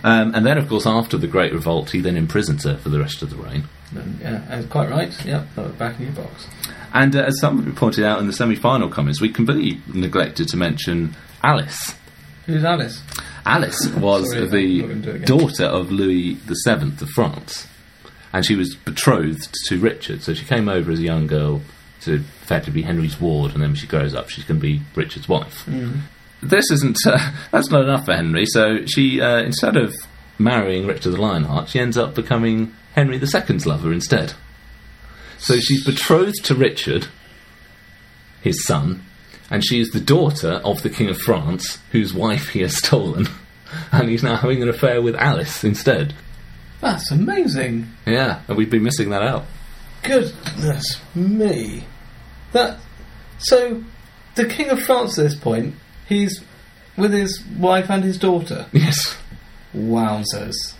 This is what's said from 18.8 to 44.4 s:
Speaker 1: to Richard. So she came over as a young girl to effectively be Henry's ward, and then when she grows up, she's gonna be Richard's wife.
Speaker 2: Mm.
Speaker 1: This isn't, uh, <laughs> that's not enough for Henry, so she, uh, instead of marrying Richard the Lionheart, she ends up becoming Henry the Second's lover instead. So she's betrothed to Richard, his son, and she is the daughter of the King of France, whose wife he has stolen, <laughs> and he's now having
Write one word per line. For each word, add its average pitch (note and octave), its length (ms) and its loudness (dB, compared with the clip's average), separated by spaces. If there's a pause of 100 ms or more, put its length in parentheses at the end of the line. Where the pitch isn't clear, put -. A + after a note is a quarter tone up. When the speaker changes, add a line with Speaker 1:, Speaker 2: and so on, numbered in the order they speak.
Speaker 1:
to F#2 120 0
Richard. - 440 -2
So E2 100 -4
she - 120 -8
came A2+ 220 0
over F2 240 0
as E2 80 0
a E2 40 -2
young D#2+ 240 0
girl D2 340 0 (400)
to D#2+ 140 0
effectively D2+ 680 -4
be D#2+ 60 -4
Henry's D#2+ 340 -2
ward, D2+ 320 0
and D2 80 0
then D2 80 2
when D2 60 0
she - 120 -8
grows C#2+ 280 0
up, - 140 -8
she's - 140 -12
gonna D#2 160 0
be D2 220 0 (140)
Richard's D2+ 340 -6
wife. - 360 -4
Speaker 2:
Mm. C3 360 -4 (420)
Speaker 1:
This G3 260 4
isn't, C#3 360 4
uh, - 120 6 (240)
<laughs> - 100 -10
that's - 200 2
not D3 120 6
enough C3+ 220 0
for F2+ 80 2
Henry, E2 320 2
so A2 400 2
she, C3 360 2
uh, A#2+ 180 4
instead B2 380 0
of A2+ 180 0 (420)
marrying G2 480 2
Richard F#2 260 -2
the F2+ 100 0
Lionheart, E2 480 0
she C3+ 100 0
ends A#2+ 180 0
up A#2 180 0
becoming A2+ 580 0 (220)
Henry C#3 220 4
the C3 100 -2
Second's F#2 380 0
lover D#2+ 280 0
instead. D#2+ 400 0 (1080)
So B2+ 200 2
she's C3+ 260 2
betrothed F#3 600 2
to - 100 2
Richard, - 520 0 (1300)
his - 240 -2
son, D2+ 380 0 (460)
and G#2 160 0
she A#2+ 140 2
is A2+ 120 0
the - 80 -2
daughter C#3+ 640 2
of G2+ 200 0
the - 80 0
King G#2 180 0
of F#2 80 -4
France, F2+ 640 -2 (120)
whose G2+ 220 2
wife G#2 360 -2
he G2 120 -2
has E2+ 160 0
stolen, G2 500 0 (320)
<laughs> - 320 -10
and C3 180 4
he's A2+ 140 0
now A#2 120 2
having B2+ 260 2